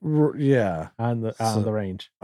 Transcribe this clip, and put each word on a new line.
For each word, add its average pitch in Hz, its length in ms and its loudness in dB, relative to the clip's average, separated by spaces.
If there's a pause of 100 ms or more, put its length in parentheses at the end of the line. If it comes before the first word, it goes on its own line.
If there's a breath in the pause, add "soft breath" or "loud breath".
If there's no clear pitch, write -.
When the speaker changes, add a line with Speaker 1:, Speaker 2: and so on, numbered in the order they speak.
Speaker 1:
R-, 151 340 2
yeah. 107 520 2 (100)
Speaker 2:
On 117 220 -2
the, 110 80 -4 (140)
on 110 120 2
Speaker 1:
So 107 60 2
Speaker 2:
the 107 100 0
range. 98 400 -6 (120)